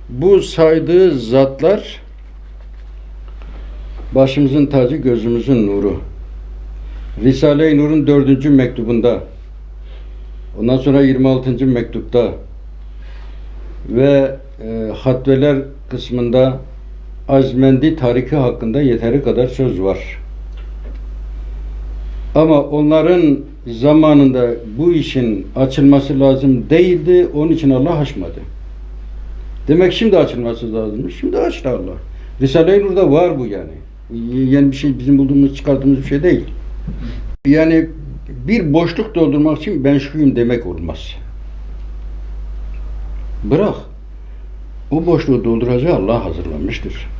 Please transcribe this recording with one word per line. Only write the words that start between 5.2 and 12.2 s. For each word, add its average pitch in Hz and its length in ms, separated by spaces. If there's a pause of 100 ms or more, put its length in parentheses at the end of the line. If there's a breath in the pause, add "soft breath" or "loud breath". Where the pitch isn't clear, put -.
nuru. 101 320 (1200 loud breath)
Risale-i 147 540
Nur'un 151 300
dördüncü 139 420
mektubunda, 120 760 (1400 soft breath)
ondan 123 180
sonra 139 240
yirmi 131 260
altıncı 131 400
mektupta 117 640 (1600 soft breath)